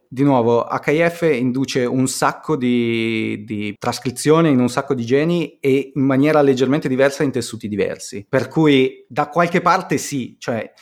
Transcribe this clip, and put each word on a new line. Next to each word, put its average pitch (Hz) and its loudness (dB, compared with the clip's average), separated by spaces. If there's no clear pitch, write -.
di 131 -8
nuovo 120 2
H - -4
I 165 2
F 170 -6
induce 131 0
un 127 0
sacco 151 -2
di, 113 -2
di 104 -6
trascrizione 147 0
in 127 4
un 123 4
sacco 135 -4
di 117 -4
geni 156 0
e 135 0
in 139 0
maniera 139 4
leggermente 139 2
diversa 135 0
in 135 0
tessuti 113 -6
diversi, 101 -6
per 127 -2
cui 139 2
da 143 -4
qualche 170 0
parte 175 0
sì, - -8
cioè 113 -6